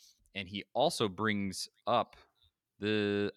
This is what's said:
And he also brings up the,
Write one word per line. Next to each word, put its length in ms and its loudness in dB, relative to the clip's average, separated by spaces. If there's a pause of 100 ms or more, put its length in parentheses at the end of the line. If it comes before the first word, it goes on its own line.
(340)
And 140 -8
he 160 -8 (100)
also 360 2
brings 580 -2 (180)
up 300 2 (640)
the, 580 0